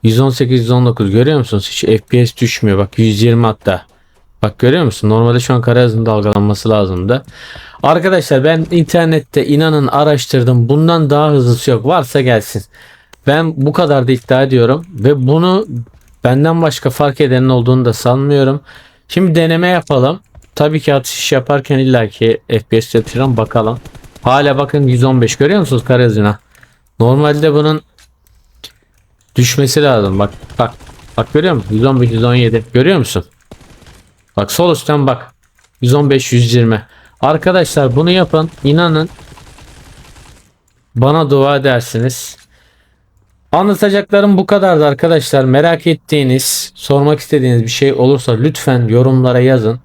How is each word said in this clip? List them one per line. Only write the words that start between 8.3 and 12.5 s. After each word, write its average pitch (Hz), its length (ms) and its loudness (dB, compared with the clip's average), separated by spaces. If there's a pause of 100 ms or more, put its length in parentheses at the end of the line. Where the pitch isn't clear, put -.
ben 160 260 0
internette 160 760 0
inanın 147 400 0
araştırdım. 127 840 0
Bundan 156 420 2
daha 147 200 2
hızlısı 123 400 0
yok. 113 160 -2
Varsa 147 340 0
gelsin. 113 440 -2 (600)